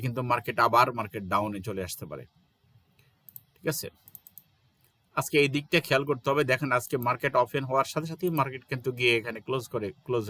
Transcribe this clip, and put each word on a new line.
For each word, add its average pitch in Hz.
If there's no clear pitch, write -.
কিন্তু 123
মার্কেট 117
আবার 120
মার্কেট 107
ডাউনে 101
চলে 95
আসতে -
পারে। 69
ঠিক -
আছে, -
আজকে -
এই 139
দিকটা 147
খেয়াল 139
করতে 135
হবে। 147
দেখেন 131
আজকে -
মার্কেট 127
ওপেন 135
হওয়ার 131
সাথে 160
সাথেই 170
মার্কেট 131
কিন্তু 131
গিয়ে 120
এখানে 113
ক্লোজ 127
করে, 110
ক্লোজ 120